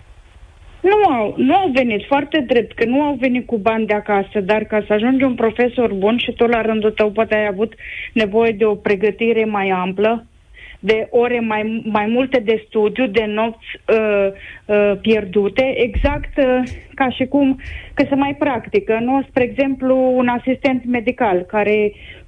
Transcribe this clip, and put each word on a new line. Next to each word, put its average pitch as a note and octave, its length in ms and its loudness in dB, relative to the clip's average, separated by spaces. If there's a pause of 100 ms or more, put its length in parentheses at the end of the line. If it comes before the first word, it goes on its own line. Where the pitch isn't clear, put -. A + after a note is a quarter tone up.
(800)
Nu G4 320 4
au, A3 240 -2
nu C4 180 4
au F#4+ 180 2
venit, A#3+ 340 0
foarte C#4+ 400 0
drept, A#3 280 0
că A#3 100 0
nu B3 160 2
au D4 180 0
venit B3 260 0
cu A#3 120 -2
bani A3 280 0
de G#3 80 0
acasă, G#3 460 -2
dar G#3+ 240 0
ca G#3+ 240 -2
să G#3+ 60 0
ajungi B3 300 2
un B3+ 120 0
profesor A#3 580 0
bun G3+ 240 0
și A#3 140 -4
tu A#3 140 0
la A#3 160 2
rândul A3 300 0
tău G#3+ 200 0
poate A3 240 -2
ai G#3+ 120 0
avut G#3 260 -4 (400)
nevoie A3 380 2
de A3 140 0
o G#3 100 2
pregătire G#3+ 680 0
mai G3+ 240 -2
amplă, F#3+ 560 0 (560)
de A3 280 0
ore A#3+ 300 2
mai, A3 460 -2
mai G#3+ 200 0
multe B3+ 340 0
de A3 280 0
studiu, A3 400 0
de G#3+ 180 0
nopți, A3 400 -4 (220)
uh, G#3 400 2 (380)
uh, G3+ 360 2
pierdute, G#3 760 0
exact, C#4 600 -2
uh, B3+ 240 2 (340)
ca C4+ 140 0
și B3 160 -2
cum C4+ 340 2 (340)
că C#4 160 0
se C#4 60 -2
mai C#4 240 0
practică. A3 600 -2
Nu? C4 280 0
Spre B3+ 140 0
exemplu, C4 760 0
un B3 100 2
asistent B3 580 -2
medical, A#3+ 560 0
care G#3 500 0 (360)